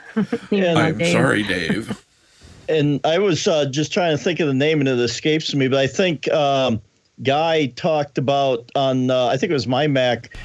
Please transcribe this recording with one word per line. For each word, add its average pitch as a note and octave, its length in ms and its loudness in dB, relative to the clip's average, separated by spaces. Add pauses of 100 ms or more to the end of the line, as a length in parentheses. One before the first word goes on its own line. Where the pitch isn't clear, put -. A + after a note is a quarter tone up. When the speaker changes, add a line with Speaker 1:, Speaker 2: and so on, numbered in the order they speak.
(160)
Speaker 1:
<laughs> - 0 -
You're G#3 100 0 (400)
Speaker 2:
Yeah. E3+ 80 2
Speaker 1:
not - 100 2
Speaker 3:
"I'm - 140 -2
Speaker 1:
Dave. - 160 0
Speaker 3:
sorry, A2+ 300 2
Dave." G2 600 -4 (640)
Speaker 2:
And D3 380 2
I E3 140 2
was, G3 280 0
uh, D#3 180 2
just C#3 280 -4
trying E3+ 240 0
to - 40 -6
think F3 180 -2
of C#3+ 80 0
the C#3 60 0
name, D3 280 2
and C3+ 80 2
it B2+ 100 0
escapes D3+ 540 -2
me, C3+ 140 2
but C3 120 2
I C3+ 80 2
think, F3+ 460 -2
um, C3+ 480 0 (420)
Guy D3+ 440 2 (100)
talked D3+ 400 -2
about C3+ 580 0
on, C3 340 0
uh, B2+ 180 2
I C3 100 0
think F3 140 -2
it - 20 0
was A#2+ 140 -2
My C3 200 0
Mac, B2+ 580 0